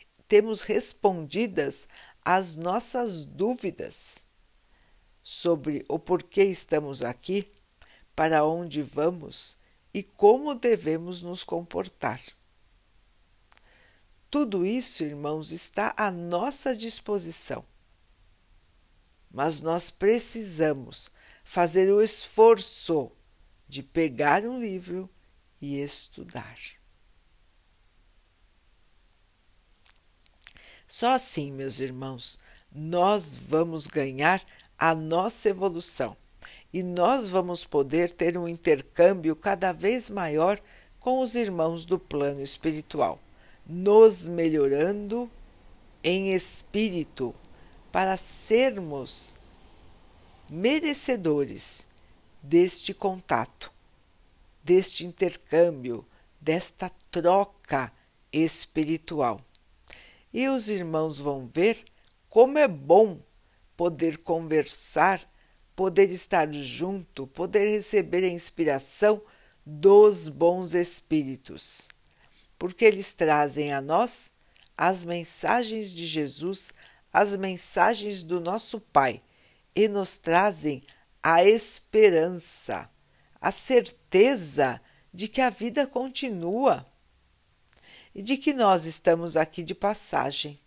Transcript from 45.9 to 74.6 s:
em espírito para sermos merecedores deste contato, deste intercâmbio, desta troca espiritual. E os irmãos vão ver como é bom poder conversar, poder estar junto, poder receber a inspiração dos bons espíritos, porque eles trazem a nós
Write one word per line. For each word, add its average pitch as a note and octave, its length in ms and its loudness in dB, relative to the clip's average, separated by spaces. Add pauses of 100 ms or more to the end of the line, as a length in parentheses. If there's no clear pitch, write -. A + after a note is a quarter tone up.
em F#3+ 320 -2
espírito F3+ 1000 -2 (580)
para F#3+ 240 0
sermos G3 1200 -2 (1120)
merecedores G#3+ 1400 -2 (560)
deste F3 500 2
contato, F3 800 -6 (880)
deste F3+ 440 2
intercâmbio, D#3+ 1000 0 (340)
desta F3 500 -2 (200)
troca F3 840 0 (400)
espiritual. D#3 1080 0 (920)
E B3+ 160 -2
os B3 200 -2
irmãos D#3+ 520 -4
vão C#3 260 -6
ver F#3 380 0 (440)
como C4 300 6
é D4 80 6
bom E3+ 540 4 (560)
poder E3 420 -2
conversar, E3 1040 0 (540)
poder F#3+ 360 4
estar F3 420 0
junto, D3 760 -8
poder F#3+ 440 0
receber F#3+ 540 0
a F#3 40 2
inspiração E3+ 920 0 (440)
dos F#3 640 6
bons E3+ 460 0
espíritos, - 1120 -2 (720)
porque F3+ 260 -2
eles G3 300 4
trazem D3 580 0
a C#3 80 -4
nós E3 520 -2 (440)